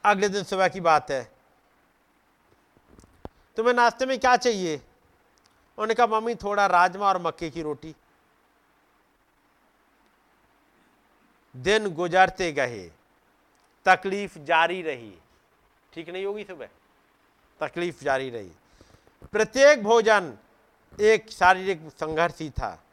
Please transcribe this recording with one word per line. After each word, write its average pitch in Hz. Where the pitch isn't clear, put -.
अगले 202
दिन 196
सुबह 190
की 190
बात 156
है, 127
"तुम्हें 240
नाश्ते 240
में 262
क्या 247
चाहिए?" 196
उन्होंने -
कहा, 233
"मम्मी, 220
थोड़ा 202
राजमा 185
और 185
मक्के 165
की 165
रोटी।" 151
दिन 196
गुजरते 180
गए, 120
तकलीफ 196
जारी 165
रही। 117
ठीक 165
नहीं 185
होगी 202
सुबह, 160
तकलीफ 165
जारी 135
रही। 104
प्रत्येक 247
भोजन 208
एक 214
शारीरिक 185
संघर्ष 160
ही 156
था। 101